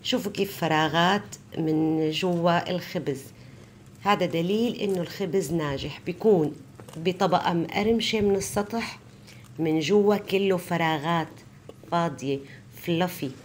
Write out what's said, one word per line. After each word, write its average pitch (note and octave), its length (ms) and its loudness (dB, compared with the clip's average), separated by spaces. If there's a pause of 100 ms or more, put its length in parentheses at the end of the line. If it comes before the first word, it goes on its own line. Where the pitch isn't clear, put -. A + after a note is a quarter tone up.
شوفوا F#3 280 -2
كيف - 260 -4
فراغات E3 760 2 (220)
من D#3 540 2
جوا F3 600 0
الخبز، D3+ 520 -4 (800)
هذا F#3+ 220 2
دليل G3 500 0
إنه F#3+ 260 -2
الخبز F3 520 -2
ناجح. C#3+ 520 -4
بيكون F3 500 4 (420)
بطبقة F3+ 560 2
مقرمشة A3 680 0
من G3+ 140 4
السطح، G3+ 640 -4 (600)
من D#3+ 200 2
جوا G3+ 380 4
كله F#3+ 400 0
فراغات E3 680 0 (640)
فاضية، C#3 480 -2 (360)
فلافي. F3 560 -2 (140)